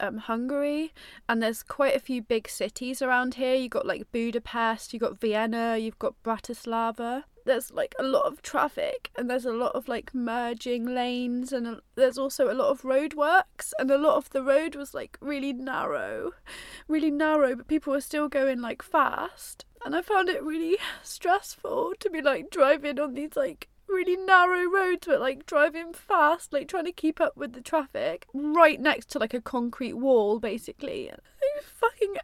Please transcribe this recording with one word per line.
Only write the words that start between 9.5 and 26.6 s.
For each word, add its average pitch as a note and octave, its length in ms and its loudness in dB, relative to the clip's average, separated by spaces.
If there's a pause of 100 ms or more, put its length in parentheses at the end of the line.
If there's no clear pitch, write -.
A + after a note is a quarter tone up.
lot A#3 200 -2
of, - 140 -6
like, - 280 -6
merging A#3+ 800 -4
lanes, B3 580 -2
and A#3+ 140 -4
a, A#3 160 -10 (120)
there's B3+ 220 4
also C4+ 340 0
a A3 40 -2
lot C4 160 4
of C4+ 120 0
roadworks, D4 960 2
and C4+ 120 0
a C#4 80 6
lot D4+ 180 6
of - 140 -2
the C4+ 120 -2
road D4 340 2
was, C#4+ 180 -12
like, - 260 -10
really C#4 320 -4
narrow, A#3+ 800 -4 (560)
really D#4 220 2
narrow, D4 460 2
but B3 100 -16
people D4+ 260 -2
were C#4 80 0
still D4+ 280 -2
going, C4 340 0
like, A3+ 200 -8
fast. - 840 -2 (180)
And C#4+ 100 -4
I E4+ 60 2
found F#4 300 2
it D4 120 -4
really D#4+ 360 -2 (120)
<laughs> - 120 -14
stressful - 1000 -2
to G#4+ 80 -4
be, D#4+ 140 -4
like, C4+ 260 0
driving C#4+ 500 4
on D4 140 -2
these, D4 240 -8
like, C4 320 -4 (180)
really F#4 300 0
narrow F4+ 480 6
roads, F4+ 420 2
but, D#4+ 140 2
like, C4 240 -2
driving E4 480 2
fast, E4+ 580 2
like, C#4 160 -2